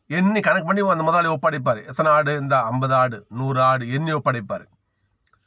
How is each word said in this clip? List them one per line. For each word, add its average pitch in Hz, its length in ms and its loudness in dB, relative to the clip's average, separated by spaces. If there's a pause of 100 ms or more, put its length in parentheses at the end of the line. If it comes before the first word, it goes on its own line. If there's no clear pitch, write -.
எண்ணி 190 340 2
கணக்கு 160 260 0
பண்ணி 196 220 0
அந்த 165 140 0
முதலாளி 165 260 2
ஒப்படைப்பாரு. 147 580 -2
எத்தனை 156 260 0
ஆடு? 151 240 2
இந்த 139 260 0
ஐம்பது 131 320 -2
ஆடு, 127 340 0
நூறு 131 340 -2
ஆடு 127 300 2
எண்ணி 160 200 -2
ஒப்படைப்பாரு. 107 540 -4 (800)